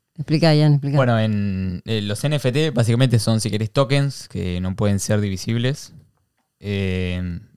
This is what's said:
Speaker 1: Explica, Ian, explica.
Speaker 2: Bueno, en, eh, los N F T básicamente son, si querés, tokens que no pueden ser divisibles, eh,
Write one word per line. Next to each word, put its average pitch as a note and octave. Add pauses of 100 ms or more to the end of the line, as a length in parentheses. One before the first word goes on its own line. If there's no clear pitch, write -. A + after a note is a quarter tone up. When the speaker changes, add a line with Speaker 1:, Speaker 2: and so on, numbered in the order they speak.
(160)
Speaker 1:
Explica, D#3
Ian, D3+
explica. C#3
Speaker 2:
Bueno, A#2+
en, G2+
eh, A2
los G#2
N D3
F B2+
T D#3
básicamente A#2+
son, A2
si G#2+
querés, G#2+
tokens C#3
que F2+
no F#2
pueden G2+
ser G#2
divisibles, A#2 (680)
eh, F#2 (160)